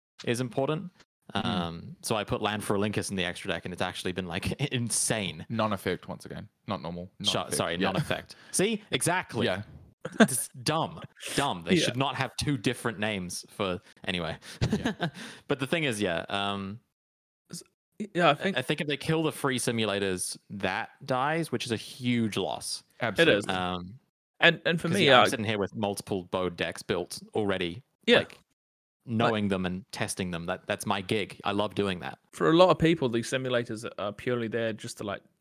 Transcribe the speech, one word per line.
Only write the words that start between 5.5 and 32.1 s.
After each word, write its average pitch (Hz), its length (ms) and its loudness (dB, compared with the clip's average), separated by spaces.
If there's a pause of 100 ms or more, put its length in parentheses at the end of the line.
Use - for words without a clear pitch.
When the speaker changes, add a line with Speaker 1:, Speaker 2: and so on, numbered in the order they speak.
Speaker 2:
once - 180 -12
again. 98 220 -12 (200)
Not 95 140 -4
normal. 87 280 -8 (140)
Speaker 1:
Sure, 101 120 2
Speaker 2:
Non-effect. 92 200 -2
Speaker 1:
sorry, 85 180 0
Speaker 2:
Yeah. 90 140 0
Speaker 1:
non-effect. 90 480 -2 (160)
See? 208 400 0
Exactly. 135 560 0
Speaker 2:
Yeah. 98 160 0 (560)
Speaker 1:
It's - 300 6
dumb. 147 520 -2 (340)
Dumb. 117 300 0
They - 100 4
Speaker 3:
Yeah. 160 100 4
Speaker 1:
should - 120 -2
not 135 180 -2
have 151 220 -2
two 147 200 0
different 117 420 -2
names 101 500 -2
for, 92 320 -2 (240)
anyway. 87 320 -2 (400)
Speaker 2:
Yeah. 175 320 -2 (180)
Speaker 1:
<laughs> - 200 -18
But 139 120 0
the 180 60 0
thing 165 200 2
is, 113 140 0
yeah, 87 300 0
um, 101 500 -4 (720)
Speaker 3:
S-, 175 120 -12 (500)
yeah, 170 140 4
I 170 40 8
Speaker 1:
I, - 40 4
Speaker 3:
think 190 220 -2
Speaker 1:
I 127 40 0
think 156 200 -2
if 151 60 -2
they 143 100 0
kill 160 260 2
the 151 80 2
free 131 260 0
simulators, 101 800 0 (140)
that 101 380 -2 (160)
dies, 143 460 0
which 117 140 -2
is 123 60 -4
a 113 60 2
huge 120 600 0
loss. - 460 -4 (180)
Speaker 2:
Absolutely. 123 320 6
Speaker 3:
It 101 60 4
is. - 80 -2
Speaker 1:
Um, 90 480 -2 (460)
Speaker 3:
And, 165 240 6
and 165 140 2
for 170 100 -2
Speaker 1:
'cause, 180 80 2
Speaker 3:
me, 175 100 6
Speaker 1:
yeah, 131 100 12
I'm 110 60 10
Speaker 3:
uh, - 60 6
Speaker 1:
sitting 113 160 0
here 110 120 2
with 98 180 -2
multiple 101 500 -2
Bode 92 300 -2
decks 85 280 -4
built - 360 -4 (140)
already, 95 480 0 (240)
Speaker 3:
Yeah. 233 140 6
Speaker 1:
like, - 180 -4 (720)
knowing 113 400 2
them 92 200 2
and 90 240 -4
testing 101 400 -4
them. 85 160 -6
That, 92 200 -4
that's 104 200 -4
my 101 120 -4
gig. 98 440 -2
I - 80 -2
love 101 240 -2
doing 98 240 0
that. - 180 -10 (160)